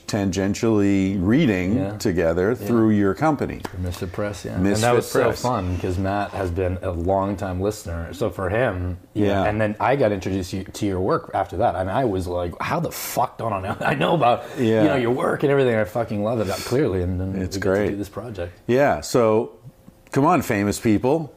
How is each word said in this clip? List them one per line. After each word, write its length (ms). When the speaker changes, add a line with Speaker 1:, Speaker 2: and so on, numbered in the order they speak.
Speaker 1:
tangentially 1160
reading 560
Speaker 2:
Yeah. 140
Speaker 1:
together 580
Speaker 2:
Yeah. 160
Speaker 1:
through 240
your 240
company. 460
Speaker 2:
Through 140
Misfit 280
Press, 320
yeah. 140
Speaker 1:
Misfit 160
Speaker 2:
And 80
that 120
was 160
Speaker 1:
Press. 300
Speaker 2:
so 80
fun 320
'cause 160
Matt 360
has 180
been 320
a 80
longtime 720
listener. 500
So 160
for 220
him, 480
you 120
know, 60
Speaker 1:
Yeah. 120
Speaker 2:
and 140
then 220
I 160
got 160
introduced 380
to, 140
to 220
your 140
work 320
after 260
that, 180
and 140
I 140
was 220
like, 340
"How 200
the 120
fuck 460
don't 160
I 80
know, 160
<laughs> 80
I 80
know 200
about, 280
Speaker 1:
Yeah. 240
Speaker 2:
you 60
know, 80
your 160
work 320
and 80
everything? 240
I 80
fucking 380
love 180
it, 80
clearly." 340
And 180
then 100
Speaker 1:
It's 80
Speaker 2:
we 80
get 80
to 80
Speaker 1:
great. 300
Speaker 2:
do 60
this 140
project. 420
Speaker 1:
Yeah, 340
so 520
come 140
on, 160
famous 360
people. 580